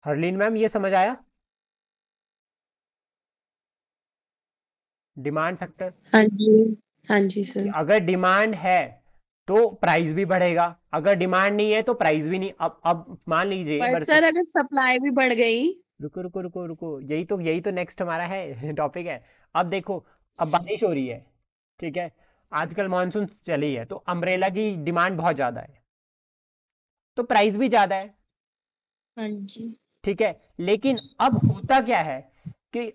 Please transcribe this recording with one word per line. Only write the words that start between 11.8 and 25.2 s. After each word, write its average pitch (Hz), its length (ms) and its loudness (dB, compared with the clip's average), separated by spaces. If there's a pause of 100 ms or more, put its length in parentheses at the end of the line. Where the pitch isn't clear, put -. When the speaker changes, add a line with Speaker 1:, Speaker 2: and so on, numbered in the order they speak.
Speaker 1:
तो 165 120 0
प्राइस 156 340 2
भी 190 100 -2
नहीं। 190 220 -4
अब, 165 240 -4
अब 170 340 -2 (100)
मान 165 200 0
लीजिए 165 320 -2
Speaker 2:
पर 247 120 2
Speaker 1:
बरसात 302 240 2
Speaker 2:
सर, 311 80 6
अगर 330 260 2
सप्लाई 262 480 2
भी 277 140 -2
बढ़ 254 220 2
गई? 233 380 2 (300)
Speaker 1:
रुको, 147 180 -10
रुको, 180 200 -8
रुको, 180 260 -8
रुको, 160 360 -10
यही 151 220 -4
तो, 196 160 -4
यही 165 200 -2
तो 202 100 -4
नेक्स्ट 180 320 -6
हमारा 170 240 -4
है, 151 460 -8
<laughs> 151 40 -6
टॉपिक 156 300 -4
है। 143 160 -10 (320)
अब 175 140 0
देखो, 190 300 -6 (400)
अब 160 120 -2
बारिश 175 320 -2
हो 190 100 2
रही 139 140 -2
है, 117 120 -10 (640)
ठीक 160 160 -8
है, 175 140 -6 (420)
आजकल 196 360 -4
मानसून 185 380 -2 (180)
चली 147 300 -2
है, 117 100 -6
तो - 120 -12 (120)
अम्ब्रेला 180 400 0
की 190 160 -4 (200)
डिमांड 175 340 0
बहुत 165 180 0